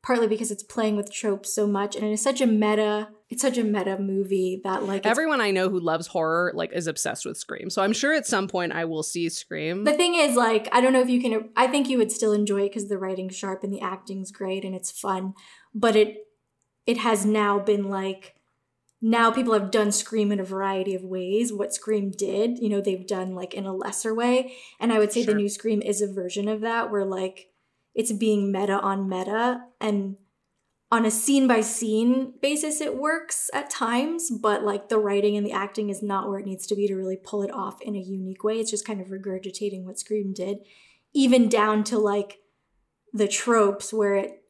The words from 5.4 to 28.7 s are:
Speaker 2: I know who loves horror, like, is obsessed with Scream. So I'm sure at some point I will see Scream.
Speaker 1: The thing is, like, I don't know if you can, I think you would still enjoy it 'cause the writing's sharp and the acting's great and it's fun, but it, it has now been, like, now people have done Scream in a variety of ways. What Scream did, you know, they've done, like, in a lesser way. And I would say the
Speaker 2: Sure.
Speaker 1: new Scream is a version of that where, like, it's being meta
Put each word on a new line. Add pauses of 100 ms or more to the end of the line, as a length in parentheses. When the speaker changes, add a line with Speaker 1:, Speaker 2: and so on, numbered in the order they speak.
Speaker 2:
I
know
who
loves
horror,
like,
is
obsessed
with
Scream.
So
I'm
sure
at
some
point
I
will
see
Scream.
Speaker 1:
The
thing
is,
like,
I
don't
know
if
you
can,
I
think
you
would
still
enjoy
it
'cause
the
writing's
sharp
and
the
acting's
great
and
it's
fun, (400)
but
it, (580)
it
has
now
been,
like, (680)
now
people
have
done
Scream
in
a
variety
of
ways.
What
Scream
did,
you
know,
they've
done,
like,
in
a
lesser
way. (260)
And
I
would
say
the
Speaker 2:
Sure.
Speaker 1:
new
Scream
is
a
version
of
that
where,
like, (480)
it's
being
meta